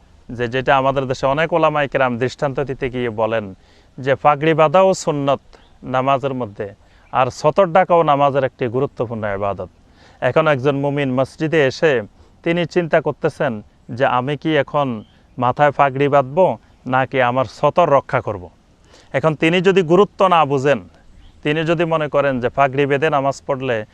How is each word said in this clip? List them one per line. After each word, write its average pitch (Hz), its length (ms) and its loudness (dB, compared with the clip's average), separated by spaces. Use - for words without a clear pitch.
যে, 120 180 -4
যেটা 131 280 0
আমাদের 135 280 0
দেশে 131 220 -4
অনেক 151 260 0
ওলামায়ে 151 360 0
কেরাম 127 300 -2
দৃষ্টান্ত 131 420 -4
দিতে 131 300 -6
গিয়ে 123 200 -4
বলেন 107 440 -4
যে, 131 160 0
পাগড়ি 147 400 2
বাঁধাও 170 400 4
সুন্নত 139 460 -2
নামাজের 131 520 -2
মধ্যে, 107 400 -10
আর 127 180 0
সতর 151 360 0
ডাকাও 170 360 4
নামাজের 143 420 2
একটি 131 220 -4
গুরুত্বপূর্ণ 117 580 -4
ইবাদত। 98 440 -4
এখন 156 280 2
একজন 139 280 2
মুমিন 139 380 -2
মসজিদে 156 520 0
এসে 147 360 0
তিনি 170 240 -2
চিন্তা 170 340 0
করতেছেন 139 640 -4
যে, 127 160 -2
"আমি 123 300 -2
কি 160 200 -2
এখন 135 480 -2
মাথায় 131 340 2
পাগড়ি 143 360 0
বাঁধব 139 480 2
নাকি 131 360 0
আমার 123 220 0
সতর 151 460 0
রক্ষা 135 300 2
করব?" 92 300 -10
এখন 151 220 0
তিনি 165 260 2
যদি 190 220 2
গুরুত্ব 185 460 2
না 170 160 4
বুঝেন, 131 440 0
তিনি 156 220 -2
যদি 170 200 0
মনে 160 240 -2
করেন 139 320 0
যে 120 80 0
পাগড়ি 139 380 0
বেঁধে 143 240 0
নামাজ 139 360 -2
পড়লে 127 480 -4